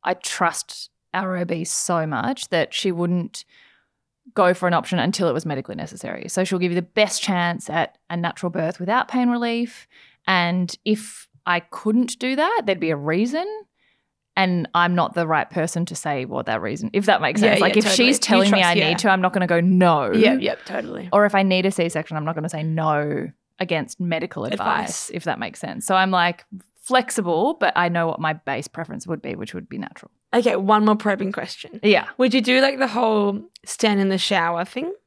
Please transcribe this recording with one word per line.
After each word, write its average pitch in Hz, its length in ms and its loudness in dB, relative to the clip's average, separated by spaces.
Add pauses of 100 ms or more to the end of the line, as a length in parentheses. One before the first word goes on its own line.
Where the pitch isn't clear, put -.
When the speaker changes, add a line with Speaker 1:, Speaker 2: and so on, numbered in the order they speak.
Speaker 1:
I 180 100 0
trust - 760 -4 (220)
our 185 240 -4
O 175 80 -2
B 170 200 -4
so 170 420 -2
much 156 440 -4
that 165 220 0
she 190 200 -2
wouldn't 175 520 -2 (880)
go 185 200 4
for 180 140 -2
an 175 60 2
option 165 260 0
until 170 280 0
it 139 40 2
was 160 140 -2
medically 143 280 -6
necessary. - 540 -12
So 185 160 -2
she'll 185 160 -2
give 180 100 2
you 175 60 0
the 175 60 0
best 208 400 0
chance 175 480 -2
at 156 260 -2 (140)
a 170 60 -4
natural 170 340 -4
birth 165 280 -4
without 202 300 -2
pain 247 220 0
relief. 233 580 -4 (380)
And 180 580 0
if - 420 -2 (200)
I 175 140 2
couldn't 226 600 -2
do 254 160 -2
that, 370 300 0
there'd 190 140 0
be 160 100 -2
a 156 60 0
reason. 214 500 -2 (920)
And 180 360 0
I'm 175 200 2
not 175 200 0
the 170 120 0
right 156 220 0
person 170 380 -4
to 170 80 -10
say 143 320 -4
what - 200 -6
that 110 140 -2
reason, 120 320 -6
if 202 140 0
that 202 160 4
makes 156 180 0
Speaker 2:
Yeah, 214 120 6
Speaker 1:
sense. 202 100 2
Like, 196 120 2
Speaker 2:
yeah, 214 40 6
Speaker 1:
if 208 80 4
Speaker 2:
totally. 220 220 4
Speaker 1:
she's 269 80 4
Speaker 2:
You - 40 -2
Speaker 1:
telling 196 300 4
me 208 80 6
Speaker 2:
trust, 185 80 6
Speaker 1:
I 175 80 4
Speaker 2:
yeah. 160 140 2
Speaker 1:
need 170 100 0
to, 226 100 2
I'm 190 140 4
not 185 100 2
gonna 185 140 0
go, 170 140 4
"No." 175 520 4
Speaker 2:
Yep, 131 300 4
yep, - 240 -4
totally. - 460 -8
Speaker 1:
Or 208 120 6
if 202 100 2
I 196 80 4
need 185 220 2
a 196 60 4
C-section, 165 480 -2
I'm 147 60 -6
not 160 100 -2
gonna 160 160 -4
say 156 120 -6
no 156 680 0 (300)
against 170 400 -4
medical 165 460 -4
Speaker 2:
Advice. - 160 -4
Speaker 1:
advice, - 540 -4
if 170 100 -8
that 160 140 -4
makes - 200 -10
sense. - 280 -10
So 190 80 0
I'm, 190 160 2
like, 175 340 0 (380)
flexible, 247 760 0
but 196 180 2
I 175 120 2
know 170 180 0
what 160 140 -4
my 156 140 -2
base 139 340 -8
preference - 380 -12
would 165 160 -6
be, - 120 -8
which - 200 -12
would 180 140 -12
be - 100 -12
natural. - 320 -14 (240)
Speaker 2:
Okay, 240 220 2
one 214 280 4
more 214 120 6
probing 196 360 -2
question. - 500 -12
Speaker 1:
Yeah. 202 240 4 (120)
Speaker 2:
Would 254 160 4
you 262 80 6
do, 254 180 4
like, 277 180 2
the 262 80 0
whole 214 540 0 (240)
stand 208 360 0
in 196 80 2
the 190 100 0
shower 170 460 0
thing? 311 280 -8 (140)